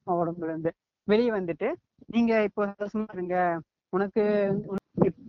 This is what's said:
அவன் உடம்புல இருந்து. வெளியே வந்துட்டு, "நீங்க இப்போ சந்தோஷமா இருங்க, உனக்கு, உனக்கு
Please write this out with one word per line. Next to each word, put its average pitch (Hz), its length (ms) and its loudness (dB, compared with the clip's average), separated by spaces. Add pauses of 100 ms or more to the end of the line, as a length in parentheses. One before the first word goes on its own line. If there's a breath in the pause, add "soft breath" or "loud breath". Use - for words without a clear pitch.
அவன் 175 240 0
உடம்புல 170 160 -6
இருந்து. 160 300 -4 (300)
வெளியே 226 280 4
வந்துட்டு, 190 420 -2 (340)
"நீங்க 226 360 2
இப்போ 202 220 -2
சந்தோஷமா 208 480 -6
இருங்க, 180 480 0 (280)
உனக்கு, 202 340 0 (420)
உனக்கு 190 480 0 (160)